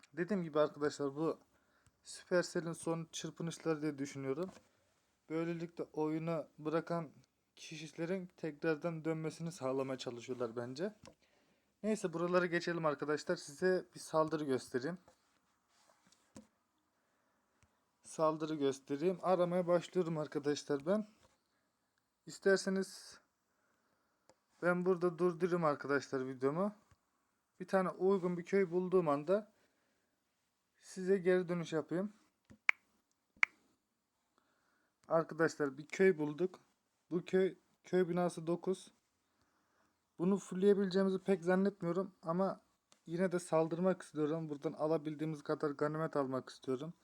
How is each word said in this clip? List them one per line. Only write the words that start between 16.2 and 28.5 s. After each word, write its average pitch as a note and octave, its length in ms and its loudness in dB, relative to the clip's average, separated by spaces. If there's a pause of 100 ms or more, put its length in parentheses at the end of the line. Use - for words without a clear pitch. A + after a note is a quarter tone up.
Saldırı D#3 500 0
göstereyim. C#3+ 680 0
Aramaya F3 440 2
başlıyorum E3+ 520 0
arkadaşlar D3 680 -2
ben. G#3 220 2 (1200)
İsterseniz F#3+ 920 0 (1400)
ben F3+ 220 4
burada F3 340 2
durdurayım F3 460 2
arkadaşlar C3+ 640 0
videomu. C#3+ 500 0 (840)
Bir F3+ 60 -10
tane F#3 240 2
uygun F3+ 460 2
bir E3+ 80 -6
köy G3 260 2